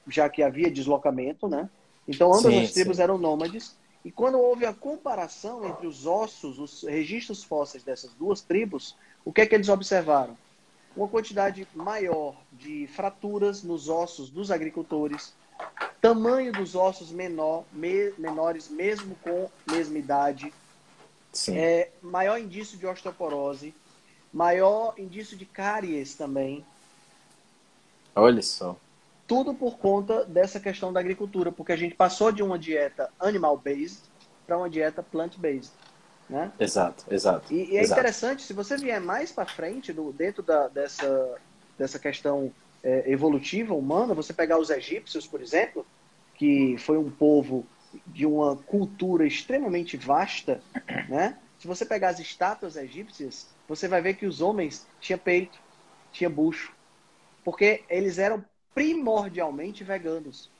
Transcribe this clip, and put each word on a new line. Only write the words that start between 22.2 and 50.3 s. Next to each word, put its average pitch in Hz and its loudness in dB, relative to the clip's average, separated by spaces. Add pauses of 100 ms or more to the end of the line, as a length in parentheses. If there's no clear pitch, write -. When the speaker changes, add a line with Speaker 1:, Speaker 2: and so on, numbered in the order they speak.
Speaker 1:
indício 208 -14
de 180 -10
osteoporose, 151 -6 (580)
maior 190 4
indício 196 -14
de 190 -18
cáries 190 -4
também. 139 -6 (1500)
Speaker 2:
Olha 113 8
só. 90 -6 (500)
Speaker 1:
Tudo 262 0
por 240 -4
conta 202 2
dessa 190 2
questão 190 -6
da 185 0
agricultura, 185 -2
porque 165 -10
a 170 2
gente 170 -4
passou 196 4
de 208 -2
uma 185 0
dieta 147 -2 (120)
animal-based 160 0 (440)
pra 175 -2
uma 180 -4
dieta 160 -2
plant-based, 165 -6 (600)
né? 160 -4
Speaker 2:
Exato, 95 0
exato, 95 0
Speaker 1:
E, 180 -2
e 202 2
é 202 4
Speaker 2:
exato. 220 4
Speaker 1:
interessante, 247 -2
se - -14
você 202 -4
vier 240 -4
mais 208 -4
pra - -4
frente, 175 -8
do, 156 -6
dentro 185 -4
da, 147 4
dessa, 135 -2 (400)
dessa 135 -4
questão, 139 -2 (300)
é, 131 2
evolutiva, 156 2
humana, 165 2
você 156 -6
pegar 165 2
os 156 0
egípcios, 151 -4
por 135 -10
exemplo, 151 0 (520)
que 139 4
foi 156 2
um 151 0
povo 135 4 (400)
de 143 -4
uma 147 2
cultura 185 0
extremamente 175 -2
vasta, 139 0 (460)